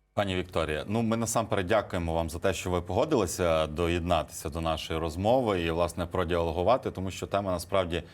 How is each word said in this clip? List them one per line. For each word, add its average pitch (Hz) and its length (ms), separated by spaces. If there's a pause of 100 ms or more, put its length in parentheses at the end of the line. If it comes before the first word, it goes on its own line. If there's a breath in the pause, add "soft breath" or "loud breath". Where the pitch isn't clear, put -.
(140)
Пані 95 220
Вікторія, 78 520
ну, 113 140
ми 113 140
насамперед 110 500
дякуємо 90 480
вам 82 160
за 85 80
те, 95 140
що 92 180
ви 87 120
погодилися 90 840
доєднатися 85 840
до 80 100
нашої 80 380
розмови 95 640
і, 82 80
власне, 87 360
продіалогувати, 87 840
тому 92 200
що - 160
тема 98 240
насправді, 90 520 (100)